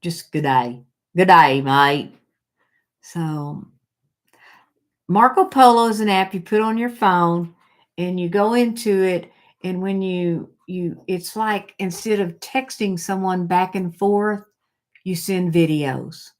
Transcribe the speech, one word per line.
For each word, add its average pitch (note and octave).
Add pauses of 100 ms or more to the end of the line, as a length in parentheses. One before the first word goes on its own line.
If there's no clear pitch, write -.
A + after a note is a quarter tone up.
Just E3
good D3+
day. B2+ (320)
Good F#3
day, D3+
mate. C#3 (880)
So D3+ (1400)
Marco B3
Polo A#3+
is G#3+
an G#3+
app F#3+
you F#3+
put G#3+
on A3
your A#3+
phone F3 (440)
and F3+
you F3
go G#3
into A3+
it. F3+ (320)
And F#3
when G3
you, F3 (180)
you, F3
it's F3
like, G#3+
instead G3
of F3
texting G#3+
someone F#3
back F3+
and F3+
forth, G3+ (600)
you F#3
send F3+
videos. D3